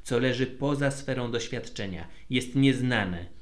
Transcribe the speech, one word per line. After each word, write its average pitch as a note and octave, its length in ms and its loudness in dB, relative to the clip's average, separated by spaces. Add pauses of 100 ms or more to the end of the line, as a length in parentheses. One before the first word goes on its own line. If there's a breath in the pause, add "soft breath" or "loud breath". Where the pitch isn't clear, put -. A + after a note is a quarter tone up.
co A#2+ 160 2
leży B2+ 280 2
poza C#3 440 0
sferą B2 400 -4
doświadczenia, G#2 760 -6 (220 loud breath)
jest B2+ 260 0
nieznane, A#2+ 720 4 (160)